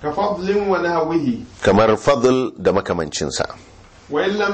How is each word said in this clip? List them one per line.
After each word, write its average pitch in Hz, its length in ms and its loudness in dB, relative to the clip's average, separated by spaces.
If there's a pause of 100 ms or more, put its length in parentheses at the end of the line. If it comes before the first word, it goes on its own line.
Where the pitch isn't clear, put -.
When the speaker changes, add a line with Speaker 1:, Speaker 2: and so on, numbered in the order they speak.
Speaker 1:
كفضل 196 640 -2
ونحوه. 165 680 0 (240)
Speaker 2:
Kamar 107 340 4
fadl 127 600 2
da 90 120 2
makamancinsa. 85 720 -2 (680)
Speaker 1:
وإن 170 180 -2
لم 202 240 -2